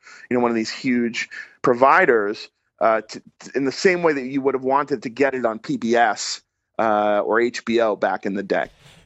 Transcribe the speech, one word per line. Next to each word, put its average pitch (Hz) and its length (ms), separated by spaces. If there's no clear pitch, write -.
you 123 80
know, 123 40
one 120 80
of 117 60
these 110 160
huge 120 580
providers, 127 880
uh, 110 220
to, - 200
to, - 140
in 135 100
the 135 60
same 180 300
way 160 120
that 139 100
you 135 180
would 135 140
have 131 80
wanted 135 400
to 131 60
get 135 260
it 123 100
on 110 140
P 139 180
B 117 180
S, 113 460
uh, 104 440
or 107 160
H 120 240
B 113 160
O 110 160
back 95 300
in 101 80
the 101 80
day. 92 280